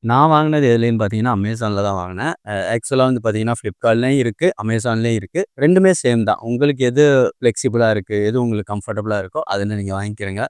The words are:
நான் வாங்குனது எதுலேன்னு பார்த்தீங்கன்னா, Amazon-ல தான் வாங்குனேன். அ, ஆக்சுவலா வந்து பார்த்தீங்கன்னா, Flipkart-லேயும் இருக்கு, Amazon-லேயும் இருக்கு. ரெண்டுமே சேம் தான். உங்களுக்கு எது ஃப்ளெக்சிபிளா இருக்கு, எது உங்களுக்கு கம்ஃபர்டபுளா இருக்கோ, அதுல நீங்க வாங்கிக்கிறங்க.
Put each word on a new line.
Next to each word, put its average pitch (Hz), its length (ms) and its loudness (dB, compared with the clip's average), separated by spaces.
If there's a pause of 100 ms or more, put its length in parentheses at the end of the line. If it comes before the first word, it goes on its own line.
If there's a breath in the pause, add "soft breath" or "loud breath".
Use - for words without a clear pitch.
நான் 131 260 4
வாங்குனது 151 360 2
எதுலேன்னு 117 320 2
பார்த்தீங்கன்னா, 107 340 -2
Amazon-ல 104 500 -2
தான் 101 140 -2
வாங்குனேன். 92 360 -6 (140)
அ, 104 80 -8 (140)
ஆக்சுவலா 123 360 0
வந்து 127 160 0
பார்த்தீங்கன்னா, 110 360 -2
Flipkart-லேயும் 117 640 0
இருக்கு, 117 280 0 (100)
Amazon-லேயும் 113 600 0
இருக்கு. 107 260 -4 (180)
ரெண்டுமே 185 360 6
சேம் 117 280 0
தான். 101 160 -2
உங்களுக்கு 127 440 0
எது 127 200 4 (260)
ஃப்ளெக்சிபிளா 117 600 0
இருக்கு, 107 340 -2
எது 110 160 0
உங்களுக்கு 110 300 -2
கம்ஃபர்டபுளா 104 480 -6
இருக்கோ, 95 260 -8
அதுல 101 300 -4
நீங்க 98 200 -6
வாங்கிக்கிறங்க. 104 560 -6